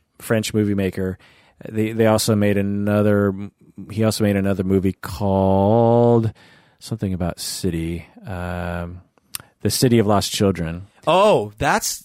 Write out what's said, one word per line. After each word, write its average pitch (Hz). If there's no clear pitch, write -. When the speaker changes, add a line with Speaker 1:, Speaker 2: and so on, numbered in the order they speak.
Speaker 1:
French 110
movie 104
maker. 95
They, 110
they 113
also 110
made 104
another, 101
he 107
also 110
made 101
another 95
movie 95
called 110
something 101
about 87
city, 82
um, 87
The 104
City 120
of 101
Lost 101
Children. 87
Speaker 2:
Oh, 160
that's 165